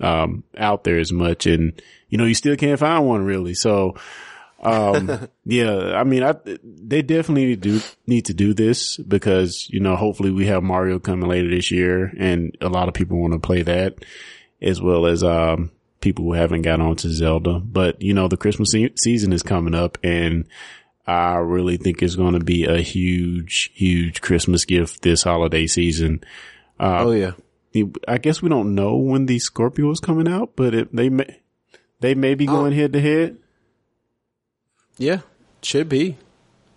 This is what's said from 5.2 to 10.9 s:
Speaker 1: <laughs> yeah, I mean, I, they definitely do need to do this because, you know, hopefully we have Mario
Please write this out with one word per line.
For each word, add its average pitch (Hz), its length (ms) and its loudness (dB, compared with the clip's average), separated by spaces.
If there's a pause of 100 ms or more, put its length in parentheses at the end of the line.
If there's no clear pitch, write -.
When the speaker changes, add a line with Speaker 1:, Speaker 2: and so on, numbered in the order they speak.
Speaker 1:
<laughs> - 100 -20
yeah, 104 520 0
I 117 60 2
mean, 131 200 2
I, 151 100 2 (280)
they 113 400 -4
definitely 139 540 0
do 101 240 0 (260)
need 120 200 0
to 98 80 -4
do 101 200 2
this 113 440 0
because, 95 720 0
you 95 100 -4
know, 95 160 2
hopefully 98 360 0
we 95 160 0
have 95 140 2
Mario 92 380 0